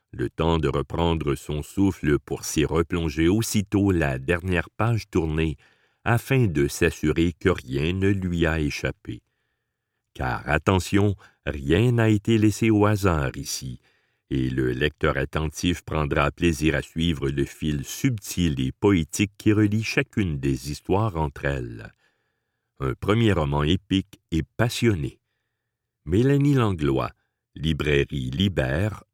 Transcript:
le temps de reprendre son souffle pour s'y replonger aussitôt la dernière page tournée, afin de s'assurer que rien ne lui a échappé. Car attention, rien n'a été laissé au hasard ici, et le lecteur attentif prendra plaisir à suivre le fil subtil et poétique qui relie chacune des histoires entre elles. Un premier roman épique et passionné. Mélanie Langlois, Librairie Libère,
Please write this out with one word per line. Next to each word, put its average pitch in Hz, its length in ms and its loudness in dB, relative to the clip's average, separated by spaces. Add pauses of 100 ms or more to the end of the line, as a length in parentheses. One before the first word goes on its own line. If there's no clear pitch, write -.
(100)
le 62 200 -6
temps 82 280 2
de 73 80 0
reprendre 71 720 0
son 73 260 -8
souffle 76 560 0
pour - 260 -8
s'y 76 200 0
replonger 82 640 0
aussitôt 101 640 2
la 71 260 0
dernière 87 520 -2
page 113 400 -2
tournée, 80 460 0 (460)
afin 120 440 2
de 73 200 0
s'assurer 82 720 0
que 92 120 2
rien 73 420 -4
ne 95 160 0
lui 90 380 0
a 80 120 0
échappé. - 640 -6 (920)
Car 85 340 -6
attention, 98 640 2 (320)
rien 73 460 2
n'a 113 160 2
été 110 300 2
laissé 110 320 2
au 104 160 4
hasard 90 500 0
ici, - 440 -10 (500)
et 65 200 0
le 64 220 -2
lecteur 71 440 0
attentif 78 640 -2
prendra 76 480 0
plaisir 78 440 2
à 69 80 -2
suivre 80 480 -2
le 69 140 0
fil 73 400 -4
subtil 87 760 -2
et 65 120 -2
poétique 101 640 0
qui 107 140 2
relie 107 320 2
chacune 98 540 -2
des 67 320 -4
histoires 92 460 -2
entre 76 300 -4
elles. 64 480 -8 (840)
Un 64 140 -2
premier 107 380 2
roman 73 300 0
épique 92 580 0 (100)
et 78 120 -2 (140)
passionné. 110 600 -2 (880)
Mélanie 139 500 2
Langlois, 73 560 0 (440)
Librairie 71 760 0
Libère, 87 840 -2